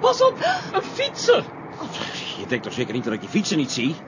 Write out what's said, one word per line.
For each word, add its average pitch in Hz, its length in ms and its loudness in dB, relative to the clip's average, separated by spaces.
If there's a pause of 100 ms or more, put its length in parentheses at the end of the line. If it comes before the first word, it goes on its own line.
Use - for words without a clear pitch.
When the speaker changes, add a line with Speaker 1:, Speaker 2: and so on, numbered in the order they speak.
Speaker 1:
Pas 494 200 6
op, 523 140 6 (360)
een - 80 2
fietser! - 640 2 (960)
Speaker 2:
Je - 80 -8
denkt 120 160 0
toch 101 100 -8
zeker 120 200 -2
niet 120 100 -2
dat 110 100 -2
ik 107 60 -4
die 98 100 -10
fietsen 190 280 2
niet 139 140 0
zie? 131 240 0 (120)